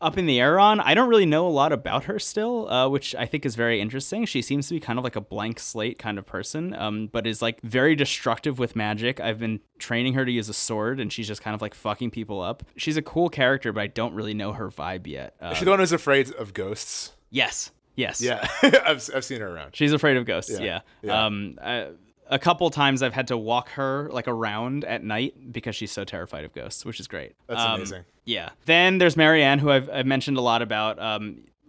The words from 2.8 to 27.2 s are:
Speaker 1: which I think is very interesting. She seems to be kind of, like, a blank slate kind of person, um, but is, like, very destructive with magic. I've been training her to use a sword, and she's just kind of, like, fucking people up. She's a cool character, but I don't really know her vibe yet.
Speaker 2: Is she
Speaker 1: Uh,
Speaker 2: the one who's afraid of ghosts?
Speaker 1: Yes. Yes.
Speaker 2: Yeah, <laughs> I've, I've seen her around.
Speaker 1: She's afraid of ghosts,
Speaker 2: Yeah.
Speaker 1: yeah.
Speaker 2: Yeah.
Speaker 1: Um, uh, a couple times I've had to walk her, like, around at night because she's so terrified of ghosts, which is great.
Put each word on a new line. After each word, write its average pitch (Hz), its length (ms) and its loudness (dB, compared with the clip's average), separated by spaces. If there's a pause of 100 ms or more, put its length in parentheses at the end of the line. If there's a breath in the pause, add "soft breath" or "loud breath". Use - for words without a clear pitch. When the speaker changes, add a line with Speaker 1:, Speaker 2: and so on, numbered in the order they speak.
Speaker 1:
which 139 260 -2
I 120 100 -2
think 147 200 -4
is 120 100 -2
very 117 260 2
interesting. 135 440 -4
She 127 160 -2
seems 139 280 -2
to - 40 -4
be 165 60 -2
kind 120 180 -4
of, 127 60 -4
like, 123 120 -4
a 107 60 -4
blank 104 380 -6
slate 113 400 -4
kind 104 180 -4
of 98 80 -10
person, 156 480 -6
um, 107 380 -4
but 113 160 -2
is, 110 140 -2
like, 117 200 -4
very 127 340 4
destructive 135 640 -2
with 120 160 -2
magic. 110 440 -2
I've 110 200 -4
been 110 200 -4 (180)
training 123 360 0
her 135 120 2
to 123 60 0
use 110 180 0
a 104 40 -6
sword, 117 460 -2
and 107 120 -4
she's 110 160 -8
just 104 140 -8
kind 107 140 -6
of, 107 60 -6
like, 107 140 -6
fucking 107 360 -4
people 104 300 -8
up. 101 220 -6 (120)
She's 156 220 -2
a 156 40 -2
cool 165 280 -2
character, 135 440 2
but 107 80 -4
I 101 60 -4
don't 113 260 -4
really 107 200 -6
know 104 200 -6
her 104 160 -8
vibe 87 380 -8
yet. 67 340 -12
Speaker 2:
Is 82 160 -6
she - 60 -2
Speaker 1:
Uh, - 20 2
Speaker 2:
the 185 60 6
one 196 80 6
who's 175 140 4
afraid 135 420 4
of 101 180 -10
ghosts? - 600 -8 (160)
Speaker 1:
Yes. - 420 -2 (240)
Yes. 120 260 -4
Speaker 2:
Yeah, 120 340 -2
<laughs> - 60 0 (240)
I've, 147 300 0
I've 131 100 -4
seen 123 160 -8
her 98 120 -8
around. 73 220 -14
Speaker 1:
She's 147 160 4
afraid 143 260 4
of 123 80 0
ghosts, 104 260 -4
Speaker 2:
Yeah. 101 100 -4
Speaker 1:
yeah. 90 180 -4 (220 soft breath)
Speaker 2:
Yeah. 110 240 0
Speaker 1:
Um, 101 360 -6
uh, 113 240 -6 (440)
a 139 80 2
couple 175 320 2
times 139 320 2
I've 123 120 0
had 127 160 -2
to 123 80 -2
walk 113 340 -2
her, 139 400 -4
like, 123 160 -4
around 117 580 -4
at 113 180 -4
night 107 480 -4
because 113 240 -6
she's 107 160 -8
so 101 120 -6
terrified 85 420 -10
of - 80 -16
ghosts, - 320 -10
which - 140 -10
is - 80 -12
great. 76 260 -12 (140)